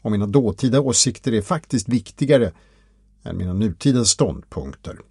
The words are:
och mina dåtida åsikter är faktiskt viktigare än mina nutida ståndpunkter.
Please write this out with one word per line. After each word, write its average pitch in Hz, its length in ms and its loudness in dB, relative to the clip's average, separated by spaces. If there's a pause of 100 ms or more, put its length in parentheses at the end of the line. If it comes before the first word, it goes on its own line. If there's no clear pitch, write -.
och 110 100 -4
mina 104 160 0
dåtida 120 540 2
åsikter 131 520 0
är 107 100 2
faktiskt 135 460 -4
viktigare 123 640 2 (720)
än - 140 -10
mina 90 160 -4
nutida 113 520 0
ståndpunkter. - 960 -4 (100)